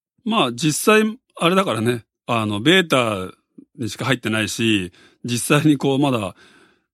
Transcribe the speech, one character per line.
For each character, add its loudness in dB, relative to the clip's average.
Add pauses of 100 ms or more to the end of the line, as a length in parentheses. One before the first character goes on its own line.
(240)
ま 0
あ、 -2
実 2
際、 2 (200)
あ 0
れ 2
だ 2
か -2
ら -2
ね、 -2 (220)
あ -2
の、 -4
ベ 4
ー -4
タ -2 (440)
に -6
し -10
か -6
入 0
っ -18
て -6
な 0
い -2
し、 -2 (320)
実 0
際 4
に 2
こ 0
う、 0
ま 2
だ、 -4 (580)